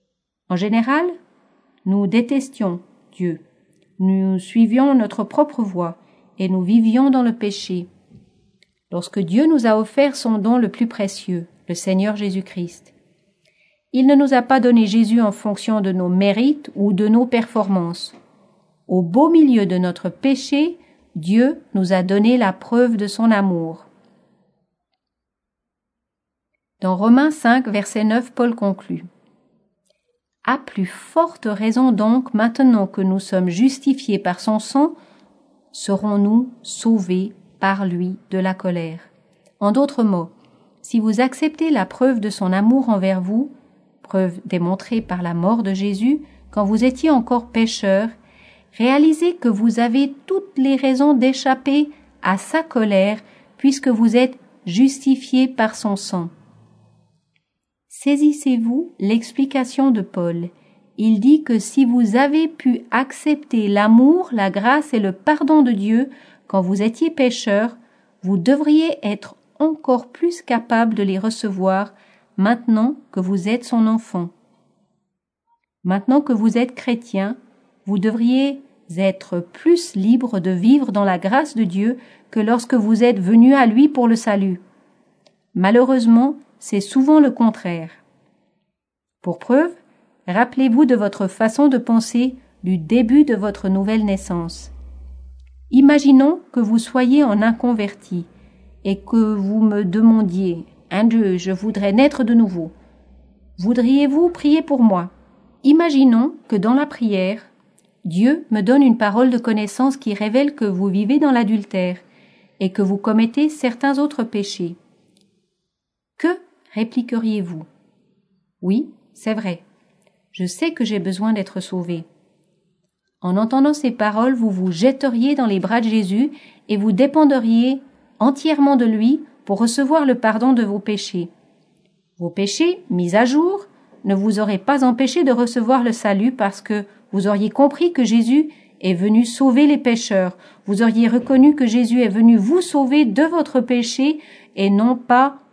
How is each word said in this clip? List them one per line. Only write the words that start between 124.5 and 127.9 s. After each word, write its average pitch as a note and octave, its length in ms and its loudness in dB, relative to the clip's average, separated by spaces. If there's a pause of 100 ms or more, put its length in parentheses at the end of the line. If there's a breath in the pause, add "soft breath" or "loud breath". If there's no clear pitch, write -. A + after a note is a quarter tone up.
jetteriez C4 600 0
dans C4 100 -2
les G3 160 -2
bras G3+ 180 -2
de A3+ 80 -2
Jésus G#3+ 440 0 (360 loud breath)
et G#3 80 -2
vous G#3 160 0
dépendriez C4 880 2 (400)